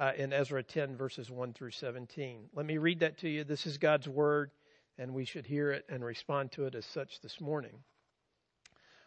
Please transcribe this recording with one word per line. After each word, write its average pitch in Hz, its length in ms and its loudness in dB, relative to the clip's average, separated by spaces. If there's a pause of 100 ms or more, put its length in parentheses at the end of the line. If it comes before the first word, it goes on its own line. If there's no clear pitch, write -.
uh, 135 160 4
in 139 160 -2
Ezra 139 300 2
ten, 135 340 -4
verses 127 340 -6
one 123 220 -6
through 120 200 -10
seventeen. 123 840 -8
Let 151 100 -2
me 156 140 0
read 165 220 4
that 156 180 4
to 175 100 -4
you. 151 160 0
This 147 220 -2
is 147 100 -4
God's 151 320 6
word, 147 420 4 (460)
and 127 160 -6
we 131 140 -2
should 135 180 -8
hear 143 260 2
it 139 200 -2
and 127 120 -6
respond 131 500 -2
to 143 120 -2
it 131 100 0
as 113 120 -6
such - 340 -8
this - 220 -14
morning. 143 420 -4 (1200)